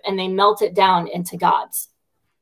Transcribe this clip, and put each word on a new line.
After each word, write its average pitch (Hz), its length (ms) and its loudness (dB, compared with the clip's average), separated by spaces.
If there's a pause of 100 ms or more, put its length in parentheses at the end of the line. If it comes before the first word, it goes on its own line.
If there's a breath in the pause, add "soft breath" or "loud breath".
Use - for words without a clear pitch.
and 196 140 -4
they 185 80 -4
melt 196 340 2
it 180 140 -2
down 180 320 2
into 175 300 -8
gods. - 500 -2 (540)